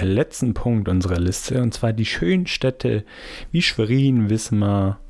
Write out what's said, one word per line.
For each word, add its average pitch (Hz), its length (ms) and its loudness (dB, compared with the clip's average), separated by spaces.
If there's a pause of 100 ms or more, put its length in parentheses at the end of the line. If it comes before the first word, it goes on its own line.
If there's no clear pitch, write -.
letzten 113 540 0
Punkt 110 340 0
unserer 92 300 2
Liste. 90 420 0
Und 117 120 0
zwar 113 200 -2
die 110 120 0
schönen 180 420 0
Städte 120 560 -2 (480)
wie 170 100 2
Schwerin, 123 680 2
Wismar, 101 680 0 (100)